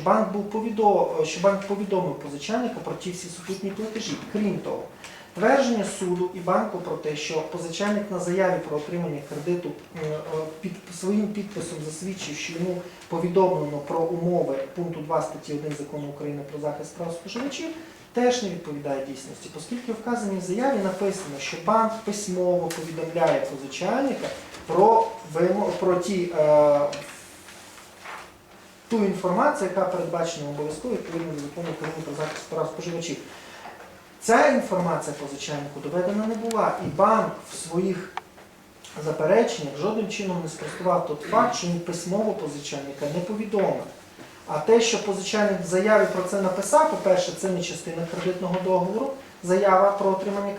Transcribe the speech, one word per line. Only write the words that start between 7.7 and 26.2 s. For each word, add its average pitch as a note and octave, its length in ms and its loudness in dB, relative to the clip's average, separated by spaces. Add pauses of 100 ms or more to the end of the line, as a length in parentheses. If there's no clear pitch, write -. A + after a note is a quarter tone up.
на F3+ 80 -2
заяві F3+ 400 2 (100)
про D3+ 80 -2
отримання D3 520 -4
кредиту, D#3+ 400 -2
м, D3+ 440 -8
е, D3+ 40 -4 (440)
під, F#3 100 -6 (280)
своїм G#3 280 2
підписом F#3 580 -6
засвідчив, D#3 500 -8
що - 180 -8
йому F3+ 280 -2 (260)
повідомлено E3+ 680 2
про E3 220 -4
умови E3 560 2 (200)
пункту E3 260 -6
два D#3 200 0
статті D3 320 -8
один D3 240 -4
Закону C#3+ 300 -8
України C#3+ 340 -8 (100)
про D3 100 -8
захист D3+ 340 -6
прав E3+ 160 -6
споживачів, B3+ 580 -6 (440)
теж B3 300 4
не G3 60 -2
відповідає C#3+ 560 -4
дійсності, - 520 -12
оскільки A#3+ 340 -8
в G#3+ 40 -6
вказаній G#3 460 -2
заяві A3 420 2
написано, F#3+ 560 -2
що - 260 -6
банк A3 280 4 (120)
письмово F3+ 600 2
повідомляє D#3+ 760 0
позичальника F#3+ 840 -2 (400)
про A3 400 6 (260)
вимо-, F3+ 460 2
про F3+ 160 4
ті, F3+ 340 0 (100)